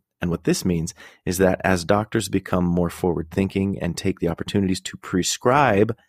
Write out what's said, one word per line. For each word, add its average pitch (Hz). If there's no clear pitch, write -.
And 87
what 82
this -
means 85
is 90
that 92
as 92
doctors 104
become 92
more 87
forward-thinking 95
and 85
take -
the 85
opportunities 95
to -
prescribe 110